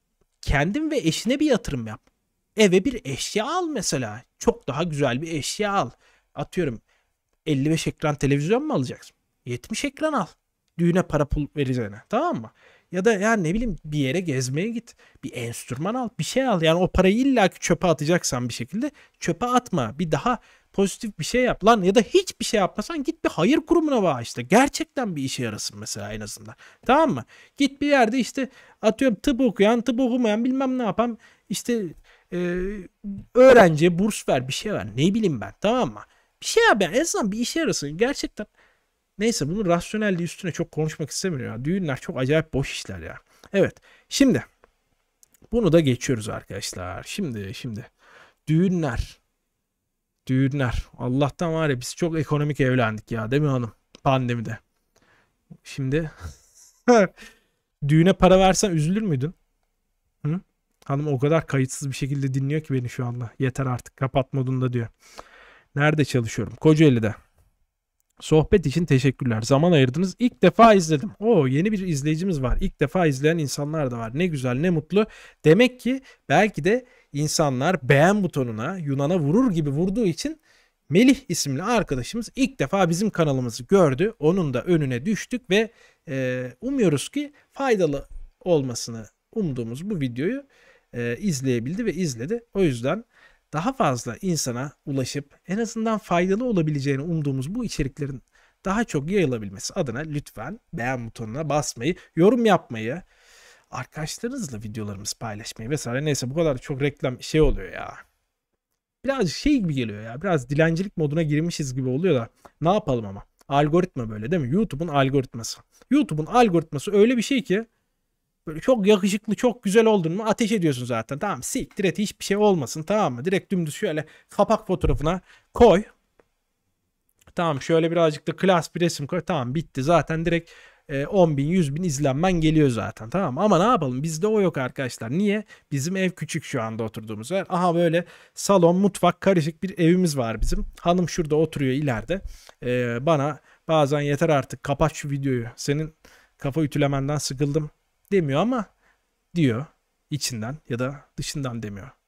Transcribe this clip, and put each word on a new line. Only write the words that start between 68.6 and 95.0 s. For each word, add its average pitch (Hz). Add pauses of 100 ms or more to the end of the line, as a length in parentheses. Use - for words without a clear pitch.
için 156
teşekkürler. 127
Zaman 147
ayırdınız. 151
İlk 240
defa 220
izledim. 160
Oo, 196
yeni 160
bir 208
izleyicimiz 156
var. 123
İlk -
defa 170
izleyen 147
insanlar 143
da 117
var. 113
Ne 170
güzel, 127
ne 160
mutlu. 180 (400)
Demek 247
ki 262 (280)
belki 165
de 240 (280)
insanlar 147
beğen 180
butonuna 127
Yunan'a 143
vurur 196
gibi 160
vurduğu 190
için 285 (480)
Melih 247 (120)
isimli 147
arkadaşımız 208
ilk 262
defa 185
bizim 180
kanalımızı 131
gördü. 175
Onun 160
da -
önüne 143
düştük -
ve, 214 (360)
e, 127 (140)
umuyoruz 220
ki 285 (180)
faydalı 185 (320)
olmasını 123 (260)
umduğumuz 139
bu 196
videoyu, 147 (500)
e, 120
izleyebildi 135
ve 185
izledi. 170 (100)
O 196
yüzden 143 (500)
daha 196
fazla 127
insana 143 (140)
ulaşıp 139